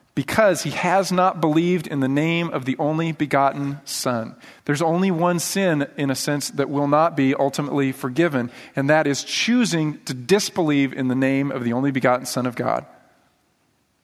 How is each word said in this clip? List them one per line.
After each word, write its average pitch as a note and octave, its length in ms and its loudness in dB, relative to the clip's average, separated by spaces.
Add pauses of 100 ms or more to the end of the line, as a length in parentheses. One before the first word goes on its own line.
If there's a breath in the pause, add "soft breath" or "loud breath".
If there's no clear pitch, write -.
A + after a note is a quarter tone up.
(140 soft breath)
"Because F#3 500 2
he D3+ 60 -4
has F3+ 420 0
not F3+ 280 0
believed E3 460 2
in C#3+ 140 -4
the C3+ 80 0
name E3 420 0
of C#3+ 140 -6
the B2+ 140 -4
only D#3+ 340 -2
begotten C#3+ 720 -2
Son." - 500 -6 (300 loud breath)
There's C#3+ 180 0
only F3 300 2
one F3 260 2
sin, E3 480 0 (100)
in C#3 140 -2
a B2+ 60 -2
sense, D3 340 -4
that - 180 -2
will C#3+ 200 0
not D#3 280 2
be C#3 200 2
ultimately C#3 560 0
forgiven, C3 580 -2 (240 loud breath)
and C#3 160 0
that D#3 160 4
is C#3+ 160 -2
choosing E3 840 0
to C#3 80 -6
disbelieve C#3+ 800 2
in C3 140 -2
the B2+ 80 2
name C3+ 380 0
of B2+ 100 -4
the A#2 100 0
only C3+ 200 0
begotten B2+ 340 2
Son B2+ 200 -4
of B2 100 -6
God. A#2+ 280 -2 (1200)